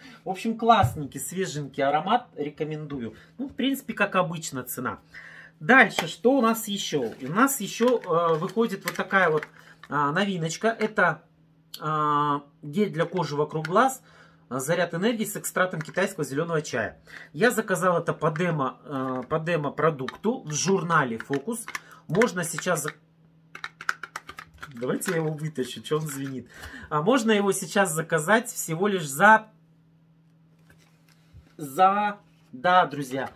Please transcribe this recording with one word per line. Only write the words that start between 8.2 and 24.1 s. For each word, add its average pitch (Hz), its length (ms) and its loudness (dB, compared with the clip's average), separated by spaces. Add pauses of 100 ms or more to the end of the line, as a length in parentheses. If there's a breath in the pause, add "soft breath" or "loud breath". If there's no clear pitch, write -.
выходит 190 500 -2
вот 170 100 -8
такая 190 340 2
вот, 156 160 0 (440 loud breath)
а, 143 220 0
новиночка. 185 560 -2
Это, 214 560 0 (560)
а, 147 640 0 (200)
гель 160 280 0
для 156 140 0
кожи 160 300 -2
вокруг 151 320 -2
глаз, 226 340 2 (480 soft breath)
а, 127 100 -4
заряд 165 340 0
энергии 214 320 0
с - 100 -8
экстратом 175 460 -2
китайского 180 420 -2
зеленого 151 380 -2
чая. 113 400 -6 (320 loud breath)
Я 214 180 2
заказал 185 460 2
это 160 160 -2
по 156 180 0
демо, 156 540 -2
э, 131 420 -4
по 160 120 0
демо-продукту 156 1040 -2
в 151 100 -6
журнале 160 640 2
«Фокус». 139 480 -6 (420 loud breath)
Можно 180 360 2
сейчас 160 400 -2
за-, 151 100 -8 (1800)